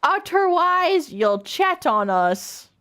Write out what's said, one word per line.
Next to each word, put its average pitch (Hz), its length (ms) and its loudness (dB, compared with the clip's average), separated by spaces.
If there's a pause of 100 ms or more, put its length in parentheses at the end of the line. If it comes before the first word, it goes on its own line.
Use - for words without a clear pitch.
Otherwise, 359 1080 0
you'll 202 280 0
chat 359 460 -2
on 214 240 0
us. 185 600 -2 (120)